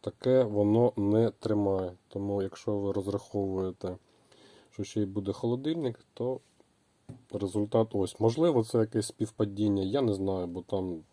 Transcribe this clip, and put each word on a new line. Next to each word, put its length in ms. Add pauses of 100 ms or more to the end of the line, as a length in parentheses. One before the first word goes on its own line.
таке 440
воно 520
не 340
тримає. 640 (160)
Тому 340
якщо 340
ви 160
розраховуєте, 1040 (720)
що 140
ще 180
й 40
буде 260
холодильник, 680 (140)
то 260 (920)
результат 600
ось. 280
Можливо, 440
це 140
якесь 280
співпадіння, 760
я 180
не 140
знаю, 320
бо 160
там 400 (100)